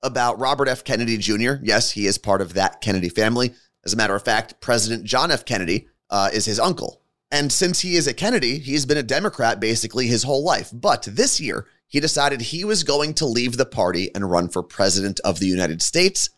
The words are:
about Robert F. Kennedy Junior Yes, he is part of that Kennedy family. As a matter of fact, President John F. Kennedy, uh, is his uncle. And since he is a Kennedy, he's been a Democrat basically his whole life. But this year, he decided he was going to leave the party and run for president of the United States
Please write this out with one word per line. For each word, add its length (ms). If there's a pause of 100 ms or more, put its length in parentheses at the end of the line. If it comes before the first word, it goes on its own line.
about 360
Robert 280
F. 160
Kennedy 340
Junior 460
Yes, 260
he 160
is 140
part 220
of 120
that 280
Kennedy 280
family. 460 (300)
As 80
a 40
matter 180
of 80
fact, 360
President 460
John 260
F. 140
Kennedy, 420 (220)
uh, 240
is 100
his 160
uncle. 420 (300)
And 180
since 300
he 160
is 100
a 80
Kennedy, 460
he's 260
been 120
a 60
Democrat 580
basically 460
his 160
whole 200
life. 300
But 360
this 300
year, 260 (220)
he 140
decided 400
he 240
was 180
going 320
to 100
leave 300
the 100
party 480
and 160
run 200
for 120
president 600
of 180
the 80
United 340
States 560